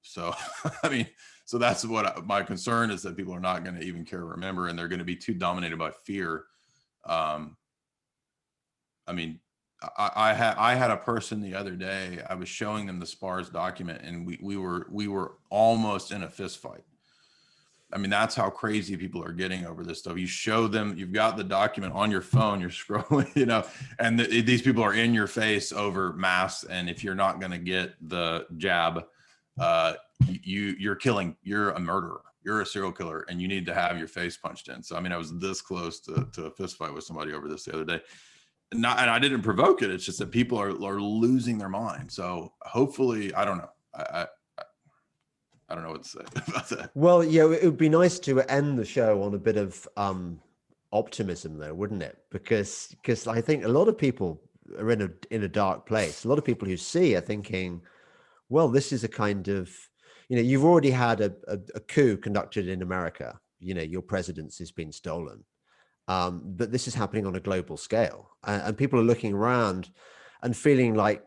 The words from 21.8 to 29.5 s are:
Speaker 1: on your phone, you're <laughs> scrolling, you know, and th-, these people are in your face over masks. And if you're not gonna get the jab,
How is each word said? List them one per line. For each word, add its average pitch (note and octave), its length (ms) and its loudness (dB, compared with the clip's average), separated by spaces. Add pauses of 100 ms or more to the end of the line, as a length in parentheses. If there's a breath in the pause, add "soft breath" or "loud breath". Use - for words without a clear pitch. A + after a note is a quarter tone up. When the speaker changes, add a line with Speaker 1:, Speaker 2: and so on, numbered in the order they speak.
Speaker 1:
on G#2 160 2
your F#2+ 100 2
phone, G#2 400 2
you're F2 100 -4
<laughs> - 140 -12
scrolling, C3 500 0
you C3 120 4
know, A2+ 180 4 (340 loud breath)
and A#2 200 4
th-, A#2 260 4
these A#2+ 180 4
people A#2 200 4
are G2+ 120 4
in A#2 180 4
your G#2+ 140 4
face G#2+ 460 0
over F#2+ 400 -2
masks. F#2 520 0
And F2+ 240 -6
if F2 140 -8
you're G2 140 -4
not F#2+ 240 2
gonna F2+ 180 -6
get F2+ 360 -2 (140)
the E2 380 -2 (120)
jab, E2+ 480 2 (520 soft breath)